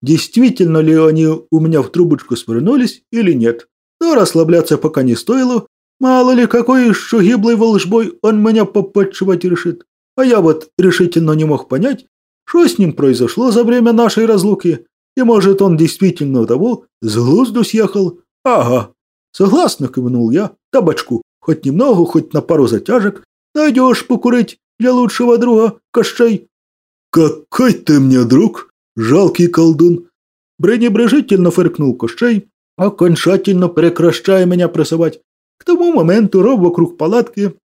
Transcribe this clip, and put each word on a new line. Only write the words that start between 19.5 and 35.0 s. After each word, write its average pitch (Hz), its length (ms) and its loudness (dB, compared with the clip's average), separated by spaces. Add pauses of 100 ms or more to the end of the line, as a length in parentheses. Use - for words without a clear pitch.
кивнул 123 420 -4
я, 180 220 -2 (200)
"табачку, 160 500 -2 (180)
хоть 156 240 -4
немного, 175 420 0
хоть - 260 -4
на 156 80 -2
пару 151 260 0
затяжек, 196 560 -2 (320)
найдёшь 254 520 0
покурить 240 520 -2 (200)
для 247 140 0
лучшего 240 460 0
друга, 226 400 0 (140)
Кощей". 233 560 -2 (640)
"Какой 165 640 0
ты 147 260 0
мне 131 240 2
друг!" 135 440 0 (320)
жалкий 175 480 0
колдун, 165 600 2 (540)
пренебрежительно 214 880 0
фыркнул 156 440 -2
Кощей, 214 540 -4 (280)
окончательно 180 920 0
прекращая 170 800 0
меня 175 220 0
прессовать. 165 520 -4 (380)